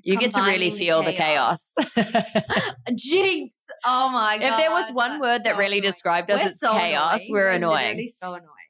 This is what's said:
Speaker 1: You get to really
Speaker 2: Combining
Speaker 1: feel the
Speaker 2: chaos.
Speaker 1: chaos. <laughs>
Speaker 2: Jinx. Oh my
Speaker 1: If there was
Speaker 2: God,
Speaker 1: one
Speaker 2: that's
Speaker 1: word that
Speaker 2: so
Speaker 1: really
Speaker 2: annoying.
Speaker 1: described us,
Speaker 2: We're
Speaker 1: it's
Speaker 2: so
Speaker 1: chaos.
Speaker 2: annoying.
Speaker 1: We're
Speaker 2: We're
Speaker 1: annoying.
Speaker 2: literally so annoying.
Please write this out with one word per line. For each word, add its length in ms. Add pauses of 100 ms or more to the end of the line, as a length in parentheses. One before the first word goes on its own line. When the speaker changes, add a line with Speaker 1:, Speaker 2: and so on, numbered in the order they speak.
Speaker 1:
You 140
get 140
to 100
really 300
Speaker 2:
Combining 60
Speaker 1:
feel 260
the 100
Speaker 2:
chaos. 600 (200)
Speaker 1:
chaos. 320 (240)
<laughs> 460
Speaker 2:
Jinx. 600 (300)
Oh 240
my 260
Speaker 1:
If 220
there 140
was 160
Speaker 2:
God, 80
Speaker 1:
one 160
Speaker 2:
that's 100
Speaker 1:
word 220
that 120
Speaker 2:
so 40
Speaker 1:
really 180
Speaker 2:
annoying. 40 (100)
Speaker 1:
described 400
us, 80
Speaker 2:
We're 80
Speaker 1:
it's 120
Speaker 2:
so 140
Speaker 1:
chaos. 460
Speaker 2:
annoying. 120
Speaker 1:
We're 80
Speaker 2:
We're 120
Speaker 1:
annoying. 340
Speaker 2:
literally 220
so 260
annoying. 160 (200)